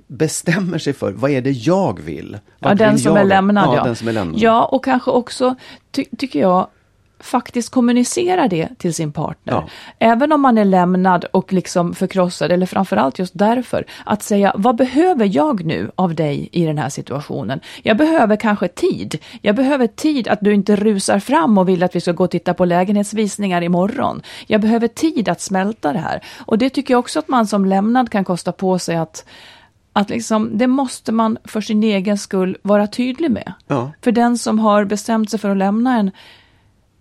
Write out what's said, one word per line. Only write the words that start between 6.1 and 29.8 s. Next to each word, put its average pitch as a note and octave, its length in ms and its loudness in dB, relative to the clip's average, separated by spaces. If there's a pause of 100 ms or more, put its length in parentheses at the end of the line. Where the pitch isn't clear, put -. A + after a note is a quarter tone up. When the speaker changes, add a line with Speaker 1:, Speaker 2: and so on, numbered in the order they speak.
Speaker 2:
tycker C#4 220 -4
jag, F#3 280 2 (520)
faktiskt - 500 -6
kommunicera B3+ 800 2
det E3 300 -2
till E3+ 160 -2
sin D#3 180 -4
partner. - 420 -6
Speaker 1:
Ja. E2 140 -2 (320)
Speaker 2:
Även A#3 320 4
om D4 100 4
man B3+ 160 4
är G#3 80 4
lämnad F3+ 600 4
och - 280 -2
liksom F3 420 -2
förkrossad, F3+ 560 -2
eller F#3 140 2
framförallt G3+ 540 -2
just F3+ 160 -6
därför, A3 500 0 (200)
att G#3 180 -4
säga, G3+ 320 2
"Vad A#3 200 2
behöver B3+ 600 2
jag C4+ 300 0
nu G2+ 300 -4
av E3+ 200 0
dig D3 360 -2
i E3+ 140 0
den D3+ 120 -2
här C3 120 -2
situationen? C3+ 720 -8 (240)
Jag G#3+ 140 0
behöver D4+ 380 2
kanske G#3 320 -2
tid. D#3 500 -4 (240)
Jag G#3 140 0
behöver C4 320 0
tid C#4+ 400 -2
att G3+ 140 0
du G#3 120 4
inte G#3 220 2
rusar G3+ 440 0
fram C4+ 380 2
och F#3 120 4
vill F3+ 140 2
att F3+ 120 0
vi F3 60 -2
ska F3+ 100 -2
gå F3 120 0
och F3 80 0
titta F3 220 -2
på F3+ 120 0
lägenhetsvisningar G3 960 0
imorgon. F3 600 -2 (260)
Jag G#3+ 140 2
behöver A3+ 260 2
tid D#4 420 -2
att E3+ 120 -2
smälta G#3 520 -2
det F#3+ 60 -2
här." - 240 -6 (220)
Och A3+ 120 0
det B3+ 120 2
tycker C4 240 -2
jag A#3+ 60 4
också B3 200 -4
att - 80 -6
man A#3+ 200 2
som G3+ 180 0
lämnad A3 460 2
kan G3 140 0
kosta F3+ 260 -4
på F#3 280 0
sig E3+ 160 -4
att, - 300 -6 (680)